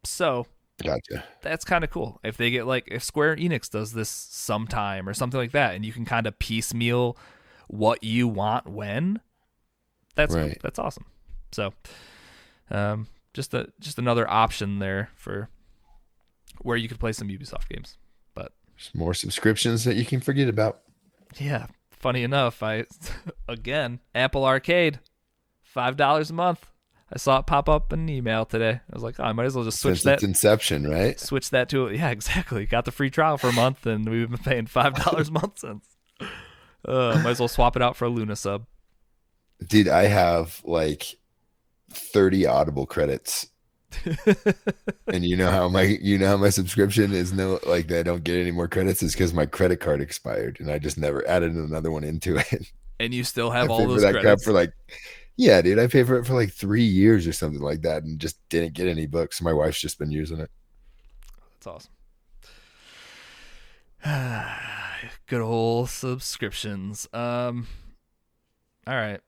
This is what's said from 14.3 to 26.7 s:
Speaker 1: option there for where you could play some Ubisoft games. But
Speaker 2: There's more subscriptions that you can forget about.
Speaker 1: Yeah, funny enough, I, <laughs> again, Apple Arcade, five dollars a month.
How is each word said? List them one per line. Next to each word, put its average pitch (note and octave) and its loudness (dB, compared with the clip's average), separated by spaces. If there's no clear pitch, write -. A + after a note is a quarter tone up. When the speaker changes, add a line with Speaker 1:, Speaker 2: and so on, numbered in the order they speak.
Speaker 1:
option G#2 0
there G2 -4
for G2+ -10
where A#2+ -2
you A2+ -2
could A#2 -12
play A2+ -2
some G#2+ -8
Ubisoft - -8
games. - -14
But - -14
Speaker 2:
There's - -20
more E2+ 0
subscriptions A2 0
that B2 2
you A#2 0
can C3 -2
forget C#3 0
about. G#2+ -2
Speaker 1:
Yeah, C#3 -6
funny B2 -4
enough, B2+ 0
I, A2 -4
<laughs> - -14
again, A#2+ -6
Apple C3+ 2
Arcade, C#3+ 2
five B2+ -4
dollars D3+ 2
a D#3+ -10
month. F3 -2